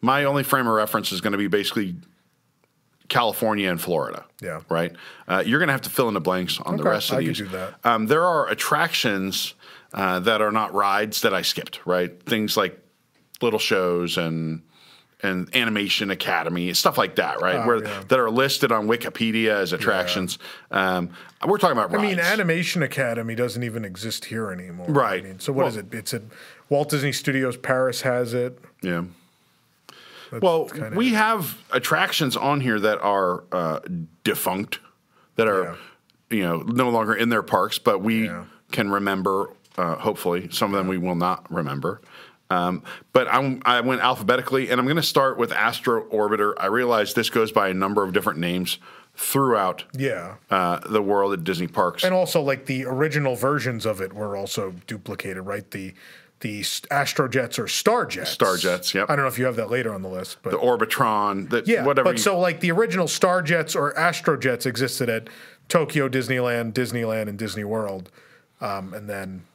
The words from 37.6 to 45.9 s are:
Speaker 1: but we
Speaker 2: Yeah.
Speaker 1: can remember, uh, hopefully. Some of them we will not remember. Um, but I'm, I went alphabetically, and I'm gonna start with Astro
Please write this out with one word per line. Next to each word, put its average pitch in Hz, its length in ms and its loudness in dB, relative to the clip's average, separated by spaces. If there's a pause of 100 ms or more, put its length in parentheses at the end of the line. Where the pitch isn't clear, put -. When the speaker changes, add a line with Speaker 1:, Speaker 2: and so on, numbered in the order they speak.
Speaker 1:
but 101 220 2
we 113 260 0
Speaker 2:
Yeah. 87 180 -8 (280)
Speaker 1:
can 104 180 0
remember, 98 600 0 (280)
uh, 87 180 0
hopefully. 90 560 -2
Some 101 220 -2
of 98 60 2
them 92 80 0
we 92 100 0
will 90 180 -2
not 87 380 0
remember. 78 480 -4 (480)
Um, 90 320 0 (320)
but 127 180 6
I'm, 131 340 2
I 123 160 4
went 123 200 0
alphabetically, 123 680 2
and 123 120 4
I'm 123 60 2
gonna 156 160 2
start 135 340 2
with 117 140 0
Astro 113 600 0